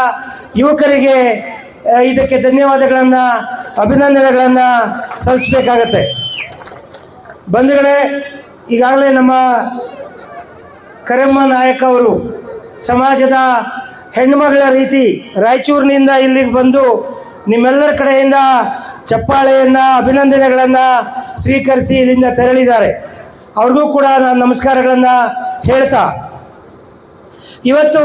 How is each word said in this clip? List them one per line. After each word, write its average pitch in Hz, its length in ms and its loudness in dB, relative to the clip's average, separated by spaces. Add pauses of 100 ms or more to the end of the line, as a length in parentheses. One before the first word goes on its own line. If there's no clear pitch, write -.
(560)
ಯುವಕರಿಗೆ, 269 840 2 (560)
ಆ, 247 40 2
ಇದಕ್ಕೆ 262 380 0
ಧನ್ಯವಾದಗಳನ್ನ, 262 760 2 (640)
ಅಭಿನಂದನೆಗಳನ್ನ 262 800 2 (600)
ಸಲ್ಲಿಸಬೇಕಾಗತ್ತೆ. 247 960 0 (1400)
ಬಂಧುಗಳೇ, 277 720 0 (460)
ಈಗಾಗಲೇ 269 420 2
ನಮ್ಮ 254 200 2 (1700)
ಕರೆಮ್ಮ 269 420 0
ನಾಯಕ್ 254 380 0
ಅವರು 240 540 0 (480)
ಸಮಾಜದ 262 460 0 (800)
ಹೆಣ್ಮಗಳ 277 580 2
ರೀತಿ 262 720 0
ರಾಯಚೂರಿನಿಂದ 269 680 2
ಇಲ್ಲಿಗೆ 262 420 2
ಬಂದು 254 680 0 (300)
ನಿಮ್ಮೆಲ್ಲರ 262 480 2
ಕಡೆಯಿಂದ 269 380 0 (720)
ಚಪ್ಪಾಳೆಯನ್ನ, 262 720 2 (200)
ಅಭಿನಂದನೆಗಳನ್ನ 262 800 2 (640)
ಸ್ವೀಕರಿಸಿ 262 520 0
ಇಲ್ಲಿಂದ 254 300 2 (120)
ತೆರಳಿದ್ದಾರೆ. 247 720 0 (480)
ಅವ್ರಿಗೂ 254 360 0
ಕೂಡ 277 120 0 (140)
ನಾನು 254 280 2
ನಮಸ್ಕಾರಗಳನ್ನ 254 600 0 (600)
ಹೇಳ್ತಾ, 226 580 0 (1400)
ಇವತ್ತು 302 400 2